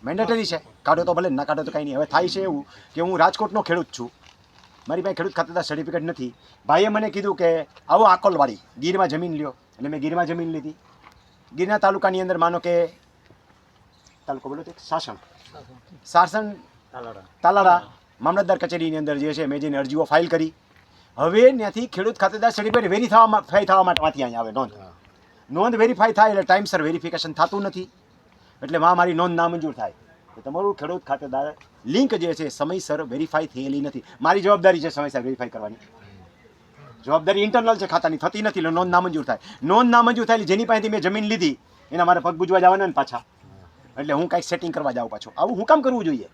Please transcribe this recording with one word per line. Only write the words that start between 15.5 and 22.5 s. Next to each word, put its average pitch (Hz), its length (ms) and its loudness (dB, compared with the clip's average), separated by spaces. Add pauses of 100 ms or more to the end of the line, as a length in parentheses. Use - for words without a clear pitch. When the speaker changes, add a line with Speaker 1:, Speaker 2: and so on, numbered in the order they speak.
Speaker 1:
સાસણ, 190 460 0 (440)
Speaker 2:
તાલાળા. 117 320 -16 (160)
Speaker 1:
તાલાળા, 185 380 6 (400)
મામલતદાર 180 380 0
કચેરીની 165 380 -4
અંદર 151 220 -4
જે 147 160 -4
છે, 151 120 -4
મેં 143 140 -4
જઈને 143 180 -4
અરજીઓ 139 260 -2
ફાઇલ 160 240 2
કરી. 160 240 -2 (680)
હવે 175 240 4 (100)
ત્યાંથી 220 340 -4
ખેડૂત 208 320 -4
ખાતેદાર 208 320 2